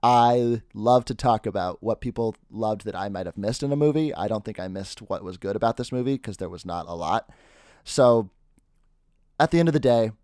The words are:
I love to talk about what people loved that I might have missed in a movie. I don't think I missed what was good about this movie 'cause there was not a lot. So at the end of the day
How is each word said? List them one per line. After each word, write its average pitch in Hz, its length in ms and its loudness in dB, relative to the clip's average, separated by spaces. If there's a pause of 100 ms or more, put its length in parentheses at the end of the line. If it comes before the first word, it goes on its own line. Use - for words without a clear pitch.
I 120 580 4 (120)
love 120 320 4
to 123 100 -8
talk 113 320 0
about 92 340 -4
what 110 200 -4
people 117 340 -4 (160)
loved 107 340 -4
that 104 100 -8
I 98 140 -6
might 92 160 -8
have 87 120 -10
missed 104 260 -4
in 139 80 -2
a 143 60 0
movie. 151 360 0
I 95 140 -6
don't 107 180 -4
think 110 140 -12
I 92 80 -8
missed 95 340 -12
what 98 220 -8
was 92 140 -12
good 98 180 -6
about 113 220 0
this 123 140 -8
movie 127 260 -2
'cause 104 200 -12
there 90 120 -8
was 87 160 -16
not 85 220 -6
a 85 60 -10
lot. 85 360 -4 (540)
So 117 460 4 (1080)
at 160 100 4
the 170 100 4
end 170 80 4
of 156 60 2
the 151 60 4
day 117 320 4 (120)